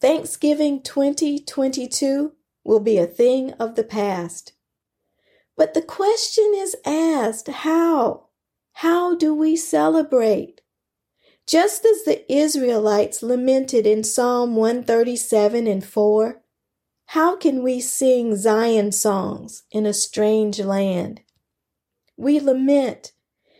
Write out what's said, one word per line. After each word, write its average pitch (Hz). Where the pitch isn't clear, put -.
Thanksgiving 294
twenty 285
twenty-two 269
will 214
be 214
a 175
thing 262
of 233
the 220
past. 196
But 311
the 330
question 415
is 381
asked, 294
how? 311
How 349
do 311
we 311
celebrate? 302
Just 370
as 453
the -
Israelites 247
lamented 254
in 214
Psalm 240
one 233
thirty-seven 233
and 196
four, 214
how 320
can 262
we 254
sing 247
Zion 220
songs -
in 214
a 208
strange 214
land? 196
We 285
lament, 269